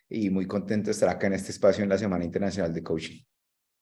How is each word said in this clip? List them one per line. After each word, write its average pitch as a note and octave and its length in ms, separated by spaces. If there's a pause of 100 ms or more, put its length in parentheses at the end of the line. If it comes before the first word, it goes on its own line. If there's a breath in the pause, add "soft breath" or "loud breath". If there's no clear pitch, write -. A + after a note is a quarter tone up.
y G#2+ 220
muy F#2 160
contento G2+ 400
de G#2+ 60
estar G#2 180
acá E2+ 160
en G2 80
este F#2+ 160
espacio G2+ 340
en G2 60
la F#2+ 80
Semana F#2+ 260
Internacional F#2 480
de E2 120
Coaching. - 400 (580)